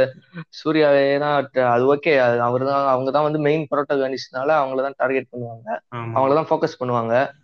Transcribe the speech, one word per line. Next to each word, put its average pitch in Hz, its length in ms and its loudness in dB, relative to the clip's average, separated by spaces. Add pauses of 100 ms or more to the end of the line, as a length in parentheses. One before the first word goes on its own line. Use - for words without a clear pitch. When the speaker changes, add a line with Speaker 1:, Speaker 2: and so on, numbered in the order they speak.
(480)
Speaker 1:
சூர்யாவே 143 680 2
தான் 143 340 0
ட-, 127 140 2
அது 127 280 4
ஓகே, 160 220 0
அது 120 240 2
அவரு 123 240 0
தான், 139 220 0
அவங்க 131 240 0
தான் 147 120 2
வந்து 151 160 -2
மெயின் 147 320 0
புரோட்டகனிஸ்ட்னால 135 840 -4
அவங்கள 131 280 0
தான் 139 160 -6
டார்கெட் 131 340 -2
பண்ணுவாங்க, 117 360 -12 (280)
Speaker 2:
ஆமா. 117 180 -8
Speaker 1:
அவங்கள 135 200 2
தான் 156 160 0
ஃபோக்கஸ் 160 300 -2
பண்ணுவாங்க. 120 360 -2 (280)